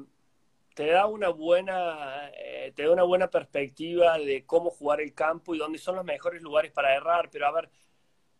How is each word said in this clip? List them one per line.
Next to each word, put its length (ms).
te 120
da 200
una 220
buena, 1040
eh, 400
te 80
da 80
una 140
buena 260
perspectiva 880
de 280
cómo 240
jugar 300
el 140
campo 400
y 40
dónde 200
son 160
los 100
mejores 380
lugares 300
para 200
errar, 380
pero 160
a 60
ver, 180